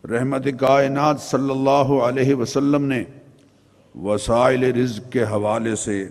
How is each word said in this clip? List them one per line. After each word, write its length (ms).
رحمت 400
کائنات 600
صلی 320
اللہ 520
علیہ 320
وسلم 480
نے 200
وسائل 600
رزق 480
کے 120
حوالے 520
سے 360